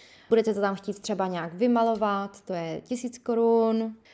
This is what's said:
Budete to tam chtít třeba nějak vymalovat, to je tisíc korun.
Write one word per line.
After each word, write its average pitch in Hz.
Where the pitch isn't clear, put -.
Budete 226
to 196
tam 196
chtít 196
třeba 190
nějak 170
vymalovat, 214
to -
je 165
tisíc 247
korun. 226